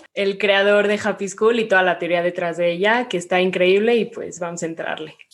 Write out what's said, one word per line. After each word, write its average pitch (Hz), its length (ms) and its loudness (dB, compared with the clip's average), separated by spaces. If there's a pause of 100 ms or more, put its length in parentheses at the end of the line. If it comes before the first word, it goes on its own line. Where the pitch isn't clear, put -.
(140)
el 196 240 -2
creador 202 500 4
de 208 160 0
Happy 202 240 -4
School 220 320 2
y 220 80 -2
toda 190 140 4
la 180 160 2
teoría 175 240 0
detrás 175 360 -4
de 175 140 2
ella, 214 360 0
que 185 100 -4
está 180 240 0
increíble 190 540 2
y 220 100 0
pues - 340 -12
vamos 170 220 -8
a 170 60 -4
entrarle. 156 480 -10 (180)